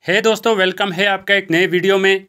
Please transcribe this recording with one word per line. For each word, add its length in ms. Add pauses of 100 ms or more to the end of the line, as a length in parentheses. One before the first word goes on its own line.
हे 160
दोस्तों, 340
वेलकम 360
है 160
आपका 280
एक 160
नए 160
वीडियो 300
में। 320